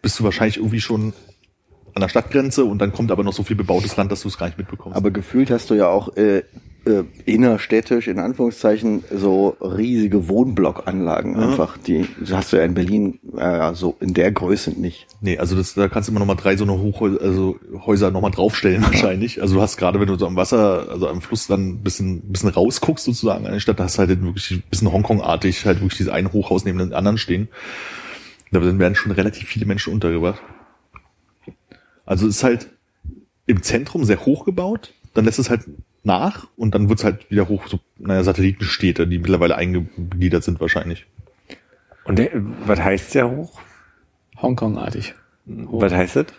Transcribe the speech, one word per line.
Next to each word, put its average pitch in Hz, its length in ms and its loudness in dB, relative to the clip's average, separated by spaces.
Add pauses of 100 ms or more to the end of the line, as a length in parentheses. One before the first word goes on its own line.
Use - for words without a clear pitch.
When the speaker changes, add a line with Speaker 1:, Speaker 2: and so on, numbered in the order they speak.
Speaker 1:
bist - 180 -4
du 110 40 0
wahrscheinlich 107 340 0
irgendwie 110 240 -2
schon 110 320 -2 (800)
an 98 60 -2
der 92 80 -2
Stadtgrenze 135 560 2
und 101 140 -2
dann 101 120 0
kommt 110 200 -2
aber 98 120 0
noch 98 100 -2
so 104 100 -6
viel 107 120 -4
bebautes 95 400 0
Land, 101 160 -2
dass 98 120 -6
du - 40 -6
es 98 120 -8
gar 90 80 -4
nicht 82 100 -10
mitbekommst. 95 400 -10
Speaker 2:
Aber 101 140 2
gefühlt 123 400 0
hast 117 180 -2
du 113 60 4
ja 98 120 6
auch, 98 300 0
äh, 101 220 4 (460)
äh, 101 180 2 (220)
innerstädtisch, 113 840 2
in 95 100 -2
Anführungszeichen, 110 920 0
so 98 520 2
riesige 104 680 0
Wohnblockanlagen 95 1120 -2
Speaker 1:
Ja. 110 100 2
Speaker 2:
einfach. 131 280 -2
Die 87 280 -2 (260)
hast 95 200 -2
du 101 60 4
ja 82 80 4
in 87 80 0
Berlin, 92 460 0 (180)
äh, 85 360 0
so 87 280 -4
in 90 140 -2
der 95 180 4
Größe 95 380 -2
nicht. - 340 -6 (160)
Speaker 1:
Nee, 92 160 0
also 85 180 0
das, 92 200 -2
da 98 120 2
kannst 104 220 -2
du - 20 -2
immer 107 80 0
noch 101 60 2
mal 98 100 0
drei 98 220 2
so 104 80 0
eine 101 80 0
Hochhäu-, 98 480 0
also 95 360 0 (280)
Häuser 101 260 4
noch 95 100 -2
mal 101 100 0
draufstellen 98 500 2
Speaker 2:
Ja. 107 60 6
Speaker 1:
wahrscheinlich. 98 540 2
Also 98 140 2
du 95 60 4
hast 104 160 0
gerade, 92 240 2
wenn 101 60 2
du 95 100 0
so 95 100 0
am 90 80 -4
Wasser, 95 540 2
also 90 180 -2
am 85 140 -4
Fluss - 260 -6
dann 98 220 0
ein 98 140 -8
bisschen, 92 380 -2
bisschen 98 280 -2
rausguckst 117 560 2
sozusagen 110 420 0
an 98 60 -4
die 107 80 -4
Stadt, - 180 0
da 98 60 0
hast 85 120 -2
du - 20 -4
halt 92 100 4 (120)
wirklich 92 300 -4
ein 90 180 -4
bisschen 92 220 0
Hongkong-artig, 95 720 0
halt 95 140 4
wirklich 101 200 -2
dieses 95 120 0
ein 92 220 -2
Hochhaus 92 320 0
neben 92 140 -2
dem 92 140 -2
anderen 98 260 2
stehen. 95 280 -2 (1040)
Da 90 100 4
werden 90 340 4
schon - 180 -2
relativ 98 340 -2
viele 107 200 -6
Menschen 98 260 -2
untergebracht. 87 480 0 (1600)
Also 95 220 2
es 104 80 2
ist - 80 -2
halt 120 240 2 (800)
im 92 180 2
Zentrum 143 400 -2
sehr 101 220 2
hoch 143 180 2
gebaut, 185 500 -4 (200)
dann 110 100 2
lässt 110 160 2
es 120 100 -2
halt 117 120 2 (440)
nach 104 420 0 (100)
und 104 180 0
dann 101 140 0
wird's 110 160 0
halt 101 260 -2
wieder 104 160 2
hoch, 98 220 -2
so, 92 100 -4 (180)
naja, 95 260 0
Satellitenstädte, 92 840 2
die 87 120 -2
mittlerweile 85 360 2
eingegliedert 87 880 -2
sind 85 160 -2
wahrscheinlich. 85 460 -4 (1000)
Speaker 3:
Und 101 160 2
der, 120 100 2 (360)
was 101 160 2
heißt 95 300 0
sehr 123 200 2
hoch? 151 300 -10 (800)
Speaker 4:
Hongkong-artig. 120 760 -4 (300)
Speaker 3:
Was 113 480 -2
heißt 90 240 0
das? 151 80 2 (140)